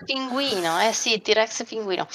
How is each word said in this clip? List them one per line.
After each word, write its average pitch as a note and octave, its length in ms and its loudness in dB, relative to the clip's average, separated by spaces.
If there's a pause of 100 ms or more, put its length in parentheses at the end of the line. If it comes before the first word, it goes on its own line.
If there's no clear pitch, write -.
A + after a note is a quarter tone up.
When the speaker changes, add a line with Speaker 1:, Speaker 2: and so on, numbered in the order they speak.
Speaker 1:
bellissimo. C4 240 -4
Speaker 2:
pinguino, G3 500 0
eh A3 140 4
sì, A3+ 260 0
T-Rex A3 400 2
e A#3+ 40 -6
pinguino. G3 500 -4